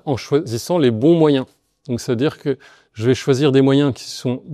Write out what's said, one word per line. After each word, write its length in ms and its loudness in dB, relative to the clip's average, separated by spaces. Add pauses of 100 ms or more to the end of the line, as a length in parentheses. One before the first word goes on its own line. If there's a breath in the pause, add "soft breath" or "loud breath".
en 140 -2
choisissant 600 -4
les 140 2
bons 260 2
moyens. 280 2 (420)
Donc, 140 -6
ça 100 -6
veut 60 -2
dire 200 -2
que 200 -6 (360 soft breath)
je 120 -6
vais 100 2
choisir 360 0
des 100 4
moyens 320 2
qui 120 -16
sont 380 -8 (100)